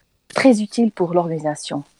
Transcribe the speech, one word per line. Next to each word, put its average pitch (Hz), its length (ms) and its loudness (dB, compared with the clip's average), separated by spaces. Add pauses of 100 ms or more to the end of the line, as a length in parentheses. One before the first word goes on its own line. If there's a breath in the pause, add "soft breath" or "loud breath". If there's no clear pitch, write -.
(340)
très 233 280 4
utile 220 300 0
pour 175 220 -2
l'organisation. 151 720 -2 (160)